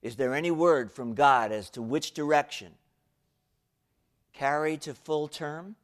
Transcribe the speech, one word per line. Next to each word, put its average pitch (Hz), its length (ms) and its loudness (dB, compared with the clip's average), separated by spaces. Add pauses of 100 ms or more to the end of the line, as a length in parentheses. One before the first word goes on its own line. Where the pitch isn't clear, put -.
Is 120 140 -8
there 127 180 0
any 160 160 0
word 156 420 4
from 117 220 -8
God 123 380 6
as 104 180 -6
to 123 120 -12
which 131 300 -4
direction? 147 600 -2 (1600)
Carry 151 440 -2
to 151 160 -12
full 151 340 -4
term 165 560 -10